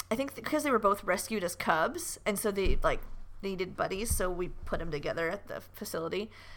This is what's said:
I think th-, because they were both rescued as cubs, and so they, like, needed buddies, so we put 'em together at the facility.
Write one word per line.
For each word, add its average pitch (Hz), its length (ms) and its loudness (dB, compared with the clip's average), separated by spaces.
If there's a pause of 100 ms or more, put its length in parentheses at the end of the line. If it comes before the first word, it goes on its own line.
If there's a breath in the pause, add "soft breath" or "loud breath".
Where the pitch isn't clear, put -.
(100)
I 220 40 2
think 269 200 -2
th-, - 80 -10
because 302 220 2
they 294 60 2
were 233 80 6
both 202 260 4
rescued 190 400 0
as 175 100 -2
cubs, 160 680 0
and 202 140 2
so 214 120 2
they, 196 320 6
like, 151 200 4 (400)
needed 190 340 -4
buddies, 190 400 0
so 185 140 2
we 180 180 -2
put - 320 -4
'em 165 100 -4
together 151 380 0
at 202 200 -6
the - 120 -8
facility. 180 720 -4 (260 soft breath)